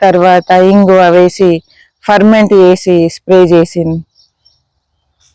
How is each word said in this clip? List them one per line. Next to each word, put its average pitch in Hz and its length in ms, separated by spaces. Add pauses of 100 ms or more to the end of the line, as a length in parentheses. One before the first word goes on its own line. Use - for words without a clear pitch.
తర్వాత 180 480
ఇంగువ 185 580
వేసి 175 540 (440)
ఫర్మెంట్ 214 460
చేసి 185 560
స్ప్రే 185 340
చేసింది 165 600 (1300)